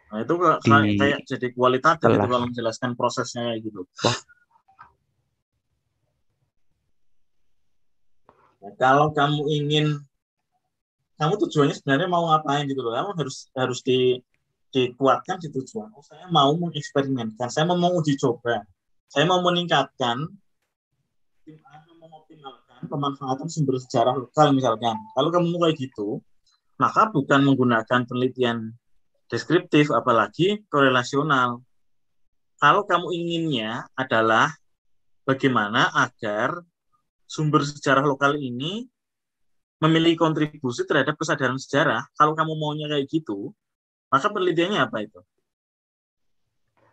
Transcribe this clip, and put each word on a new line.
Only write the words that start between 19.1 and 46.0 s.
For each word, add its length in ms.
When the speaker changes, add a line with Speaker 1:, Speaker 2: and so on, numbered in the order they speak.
Speaker 1:
saya 140
mau 160
meningkatkan, 880
tim 180
A 220
mau 160
mengoptimalkan 880
pemanfaatan 600
sumber 300
sejarah 380
lokal 400
misalkan. 400
Kalau 160
kamu 220
mau 180
kayak 100
gitu, 460
maka 320
bukan 360
menggunakan 600
penelitian 680
deskriptif, 640
apalagi 800
korelasional. 960
Kalau 220
kamu 260
inginnya 840
adalah 580
bagaimana 680
agar 640
sumber 380
sejarah 420
lokal 320
ini 480
memiliki 320
kontribusi 720
terhadap 320
kesadaran 400
sejarah, 560
kalau 240
kamu 160
maunya 320
kayak 240
gitu, 400
maka 160
penelitiannya 560
apa 160
itu? 180